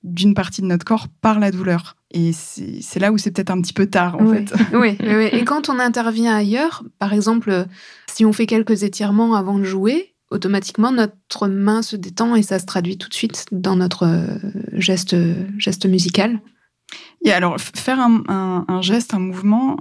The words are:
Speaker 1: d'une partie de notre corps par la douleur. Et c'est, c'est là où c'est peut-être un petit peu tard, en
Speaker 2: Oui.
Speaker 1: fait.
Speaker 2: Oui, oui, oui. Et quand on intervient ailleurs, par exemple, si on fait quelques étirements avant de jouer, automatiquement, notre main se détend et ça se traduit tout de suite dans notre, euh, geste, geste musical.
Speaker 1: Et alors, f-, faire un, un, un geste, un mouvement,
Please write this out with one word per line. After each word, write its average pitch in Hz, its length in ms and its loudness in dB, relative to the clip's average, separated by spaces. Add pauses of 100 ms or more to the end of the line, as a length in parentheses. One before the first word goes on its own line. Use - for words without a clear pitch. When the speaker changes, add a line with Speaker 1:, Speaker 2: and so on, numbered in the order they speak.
Speaker 1:
d'une 185 300 2
partie 190 280 -4
de 190 40 -2
notre 175 180 0
corps 220 220 -2 (140)
par 214 180 2
la 202 120 2
douleur. 180 460 -4 (140)
Et 165 220 0
c'est, - 500 -10
c'est - 160 -8
là 196 140 2
où 214 60 2
c'est 208 120 -2
peut-être 190 200 -4
un 180 100 0
petit 175 120 -4
peu 196 140 0
tard, 180 300 0
en 220 100 4
Speaker 2:
Oui. 214 200 2
Speaker 1:
fait. - 80 -10 (200)
Speaker 2:
Oui, 226 260 4
oui, 214 140 0
oui. 214 180 4
Et 240 120 2
quand 294 240 -2
on 269 100 -2
intervient 233 560 0
ailleurs, 226 480 0 (160)
par 202 140 -2
exemple, 208 540 0 (440)
si - 140 2
on 214 80 6
fait 226 140 0
quelques 220 360 0
étirements 208 540 2
avant 196 220 0
de 196 60 2
jouer, 202 500 -2 (160)
automatiquement, 196 600 0
notre 214 560 -2
main 202 360 0
se 220 120 -8
détend 202 400 -2
et 220 80 4
ça 196 160 0
se 180 80 -6
traduit 185 320 -4
tout - 100 -12
de - 60 -12
suite - 380 -6
dans 185 240 0
notre, 180 300 0
euh, 170 200 2 (460)
geste, 185 420 0 (420)
geste 202 300 -2
musical. 185 540 2 (840)
Speaker 1:
Et 214 80 6
alors, 175 240 2
f-, - 220 -10
faire 262 220 -2
un, 233 280 4
un, 185 400 -2
un 185 140 -2
geste, 220 320 0
un 202 40 0
mouvement, 202 640 0